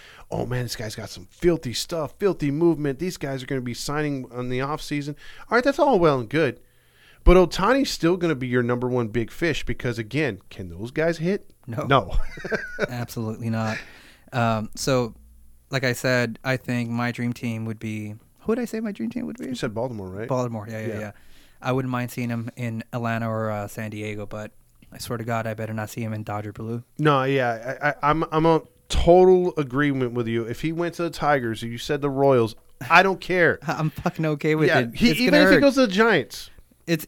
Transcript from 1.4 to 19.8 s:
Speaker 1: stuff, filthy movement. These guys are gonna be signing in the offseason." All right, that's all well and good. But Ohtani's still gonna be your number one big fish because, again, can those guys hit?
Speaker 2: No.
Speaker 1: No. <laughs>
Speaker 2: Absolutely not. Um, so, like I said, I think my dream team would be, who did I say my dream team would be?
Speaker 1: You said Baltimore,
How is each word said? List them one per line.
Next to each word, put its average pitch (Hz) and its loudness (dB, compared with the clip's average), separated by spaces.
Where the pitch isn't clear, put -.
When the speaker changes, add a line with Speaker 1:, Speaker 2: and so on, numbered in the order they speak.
Speaker 1:
stuff, 160 -6
filthy 165 0
movement. 147 2
These 180 -6
guys 135 -6
are 127 -12
gonna 131 -4
be 123 -6
signing 143 -4
in 123 -4
the 127 -2
offseason." 147 -4
All 220 2
right, 247 4
that's 277 0
all 277 6
well 151 6
and 113 -4
good. 139 0
But 175 10
Ohtani's 208 4
still 175 2
gonna 170 0
be 127 -4
your 123 2
number 123 0
one 123 0
big 110 -4
fish - -2
because, 120 -4
again, 117 -4
can 92 -12
those 95 -12
guys 165 0
hit? 180 -4
Speaker 2:
No. 120 -6
Speaker 1:
No. 127 2
<laughs> - -4
Speaker 2:
Absolutely 117 -6
not. 110 -2
Um, 113 0
so, 123 0
like 135 -2
I 123 0
said, 123 0
I 131 0
think 120 -4
my 120 -2
dream 120 -4
team 113 -6
would 110 -8
be, 107 -8
who 220 -2
did 247 -2
I 233 -4
say 220 -8
my 220 -6
dream 226 -6
team - -6
would - -10
be? - -10
Speaker 1:
You 254 -8
said 117 -6
Baltimore, 110 -6